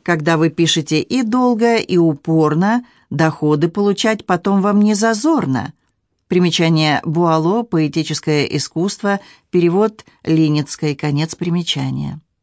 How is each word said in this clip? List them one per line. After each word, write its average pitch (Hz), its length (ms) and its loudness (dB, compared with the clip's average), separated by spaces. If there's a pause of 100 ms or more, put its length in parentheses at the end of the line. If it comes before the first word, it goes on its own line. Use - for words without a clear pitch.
«Когда 165 340 0
вы 156 140 2
пишете 156 500 0
и 262 220 -2
долго, 233 540 2
и 185 200 -2
упорно, 165 880 2 (260)
доходы 156 580 0
получать 202 580 -2
потом 196 340 0
вам 208 220 2
не 214 120 2
зазорно». 208 760 0 (560)
Примечание 165 760 2
Буало, 165 580 0
«Поэтическое 156 840 -2
искусство», 196 760 -4 (300)
перевод 185 540 0 (200)
Леницкой, 151 680 0
конец 147 400 -2
примечания. 147 880 -4 (220)